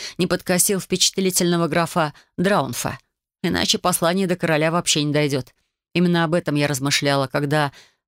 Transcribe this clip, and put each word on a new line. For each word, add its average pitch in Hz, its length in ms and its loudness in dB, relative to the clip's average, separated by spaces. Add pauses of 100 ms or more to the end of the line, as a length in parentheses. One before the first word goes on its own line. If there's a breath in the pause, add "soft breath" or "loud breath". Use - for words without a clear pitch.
(160 loud breath)
не 175 100 0
подкосил 180 540 0
впечатлительного 180 880 0
графа 160 460 0 (240 soft breath)
Драунфа, 175 600 -2 (440)
иначе - 340 0
послание 180 500 0
до 180 100 0
короля 160 340 0
вообще 165 320 0
не 147 100 0
дойдет. 143 420 -2 (380)
Именно 175 320 2
об 160 80 0
этом 170 220 0
я 147 120 2
размышляла, 139 600 0
когда 143 460 0 (360 loud breath)